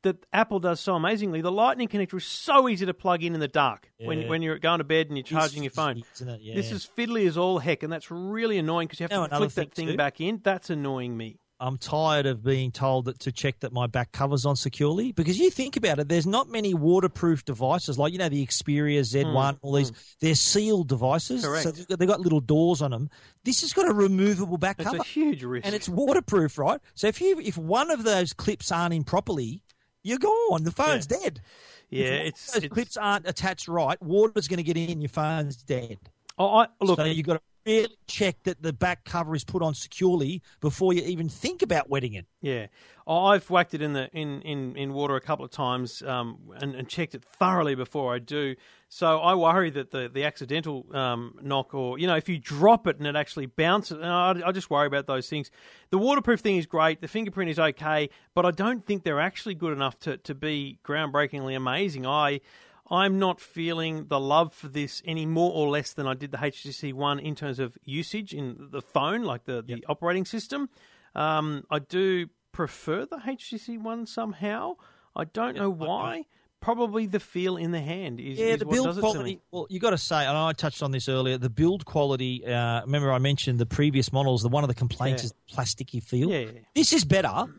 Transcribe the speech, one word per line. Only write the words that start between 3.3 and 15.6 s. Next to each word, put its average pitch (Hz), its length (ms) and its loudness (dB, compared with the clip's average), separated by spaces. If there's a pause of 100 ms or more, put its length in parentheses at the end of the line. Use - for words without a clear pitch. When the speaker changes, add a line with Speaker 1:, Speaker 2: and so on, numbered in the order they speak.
Speaker 1:
in 156 60 -4
the 143 80 -2
dark 131 500 0
when, 156 240 -4
Speaker 2:
Yeah. 156 60 -6
Speaker 1:
when 160 120 0
you're 160 180 -2
going 165 200 2
to 151 60 -2
bed 160 240 2
and 143 100 -6
you're 131 60 -8
Speaker 2:
It's - 40 -16
Speaker 1:
charging 151 340 0
your 135 100 -6
phone. 143 240 -2
Speaker 2:
fiddly, 113 80 -10 (100)
isn't 127 160 -12
it? 110 100 -12
Yeah. 107 140 -12
Speaker 1:
This 196 180 -2
is 190 240 -8
fiddly 226 300 0
as 160 100 2
all 180 220 2
heck, 147 240 -2
and 156 100 -6
that's 160 180 -10
really 208 460 -4
annoying 165 320 0
'cause - 100 -14
you 170 60 -6
have 170 60 -6
Speaker 2:
You 202 80 0
know, 165 80 0
Speaker 1:
to 143 40 -8
Speaker 2:
another 147 200 2
Speaker 1:
flick 156 200 -4
that - 40 -20
Speaker 2:
thing 160 140 -4
Speaker 1:
thing - 60 -2
Speaker 2:
too? - 40 -2
Speaker 1:
back 143 240 0
in. 196 200 -2
That's 190 280 -2
annoying 135 440 -4
me. 113 240 -10 (240)
Speaker 2:
I'm 131 140 -2
tired 151 480 0
of 123 180 -2
being 131 300 0
told 131 320 0
that 123 140 -6
to 131 140 -6
check - 280 -2
that 123 140 -8
my 123 120 0
back 120 260 -2
cover's 139 340 0
on 139 100 2
securely, 160 560 0
because 170 260 0
you 359 120 6
think 262 260 -4